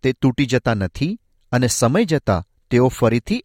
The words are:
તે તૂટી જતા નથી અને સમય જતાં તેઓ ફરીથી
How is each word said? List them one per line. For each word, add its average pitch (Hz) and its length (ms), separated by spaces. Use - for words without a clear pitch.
તે 131 100
તૂટી 135 320
જતા 120 300
નથી 107 380
અને 123 160
સમય 131 380
જતાં 117 400
તેઓ 123 160
ફરીથી 120 580